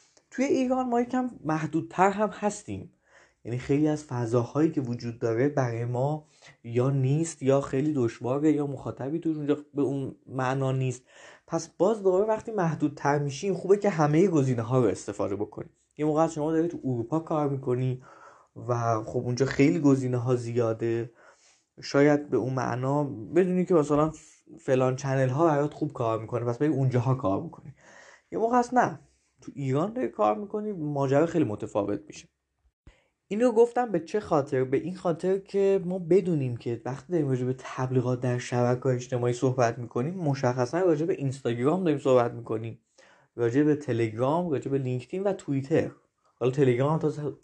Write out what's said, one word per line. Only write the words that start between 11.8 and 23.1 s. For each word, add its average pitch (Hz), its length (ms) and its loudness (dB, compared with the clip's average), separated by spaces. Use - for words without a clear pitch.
دوباره 190 220 4
وقتی 220 280 -2
محدودتر 151 640 0
می‌شیم 147 360 -2
خوبه 185 220 4
که 202 140 0
همهٔ 160 380 4
گزینه‌ها 131 500 2
رو 123 80 6
استفاده 101 500 -2
بکنیم. - 340 -8
یه 147 80 -4
موقع 156 220 2
شما 151 260 -4
داری 165 160 2
تو 175 160 -8
اروپا 123 340 -2
کار 151 300 -2
می‌کنی 127 540 -2
و 117 340 0
خب 127 160 -6
اونجا 123 280 0
خیلی 139 340 4
گزینه‌ها 127 560 2
زیاده، 117 720 -2
شاید 147 480 4
به 131 60 2
اون 120 180 0
معنا 131 500 -2
بدونی 170 600 0